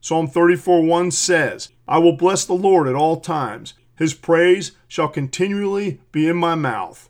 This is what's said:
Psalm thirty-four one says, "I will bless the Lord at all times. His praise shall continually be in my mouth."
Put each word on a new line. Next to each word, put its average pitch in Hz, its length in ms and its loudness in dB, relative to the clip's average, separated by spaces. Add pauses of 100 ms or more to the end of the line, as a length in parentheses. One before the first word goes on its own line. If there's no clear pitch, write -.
Psalm 160 280 -2
thirty-four 170 540 2
one 170 280 0
says, - 580 -2 (180)
"I 147 120 0
will 170 180 4
bless 185 280 0
the 180 100 -4
Lord 185 340 2
at 127 60 -2
all 160 260 0
times. 120 540 -8 (240)
His 160 160 -2
praise 175 580 2 (160)
shall - 200 -4
continually 196 920 -4 (100)
be 156 180 0
in 170 80 0
my 170 180 0
mouth." 110 560 -6